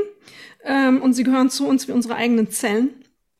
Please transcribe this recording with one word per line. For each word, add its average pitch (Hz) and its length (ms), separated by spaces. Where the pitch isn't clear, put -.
Ähm, 269 380
und 262 100
sie 247 100
gehören 262 280
zu 277 180
uns 269 180
wie 262 60
unsere 240 240
eigenen 226 340
Zellen. 226 400